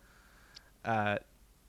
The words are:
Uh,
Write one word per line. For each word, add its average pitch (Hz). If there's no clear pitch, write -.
Uh, 104